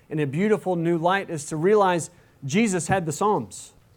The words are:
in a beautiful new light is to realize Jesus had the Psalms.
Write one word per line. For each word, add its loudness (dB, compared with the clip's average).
in -6
a 0
beautiful 0
new 0
light 0
is -8
to -8
realize 2
Jesus 0
had 0
the -6
Psalms. -4